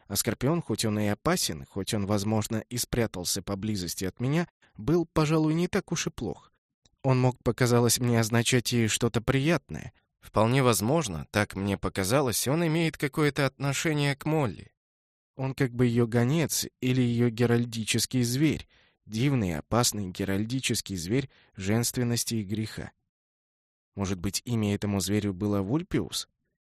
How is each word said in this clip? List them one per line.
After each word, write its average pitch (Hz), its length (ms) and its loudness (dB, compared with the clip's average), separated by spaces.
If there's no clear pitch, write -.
А 98 80 -4
Скорпион, 131 440 0
хоть - 220 -4
он 107 160 0
и 107 80 0
опасен, 104 640 -2
хоть - 240 -6
он, 101 120 0
возможно, 107 640 0
и 123 80 -6
спрятался 101 640 -2
поблизости 98 640 -4
от 92 160 -4
меня, 147 260 0
был, 156 380 0
пожалуй, 156 400 2
не 170 160 0
так - 240 -4
уж - 140 -2
и - 20 -8
плох. - 420 -8
Он 131 200 4
мог, 127 200 2
показалось 120 580 2
мне, 120 200 2
означать 117 540 2
и 117 140 2
что-то 113 340 0
приятное. 135 720 -2
Вполне 117 420 2
возможно, 110 720 2
так 104 240 0
мне 98 220 -2
показалось, 101 680 0
он 160 220 0
имеет 160 300 0
какое-то 147 480 0
отношение 143 720 0
к - 80 -8
Молли. 147 480 -2
Он 135 160 -4
как 127 180 0
бы 120 140 2
её 120 220 4
гонец 120 600 2
или 127 200 2
её 120 280 2
геральдический 117 960 0
зверь, 127 440 0
дивный, 110 500 0
опасный 104 540 0
геральдический 101 880 -2
зверь 110 320 -2
женственности 117 800 -2
и 110 80 -2
греха. 107 480 -8
Может 95 180 -2
быть, 95 280 -6
имя 107 300 0
этому 101 260 0
зверю 101 320 0
было 101 280 -2
Вульпиус? 123 680 -4